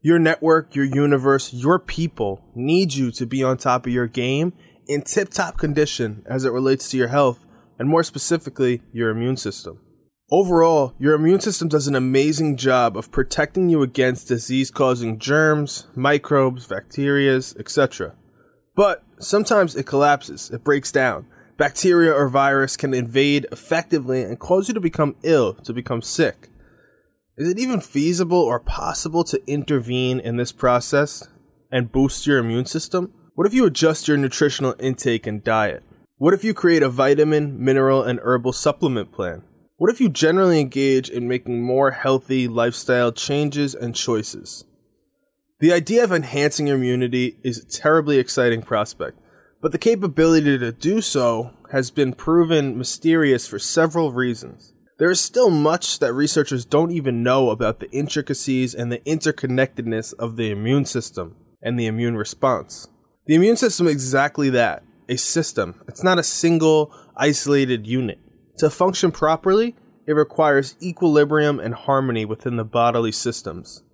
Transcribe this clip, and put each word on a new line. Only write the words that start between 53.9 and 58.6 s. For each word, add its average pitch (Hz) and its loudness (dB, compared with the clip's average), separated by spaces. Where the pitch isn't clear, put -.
reasons. 123 -6
There 170 2
is 180 0
still 240 2
much 156 0
that 120 0
researchers 139 0
don't 165 2
even 131 -2
know 127 2
about 110 -2
the - -14
intricacies 135 -4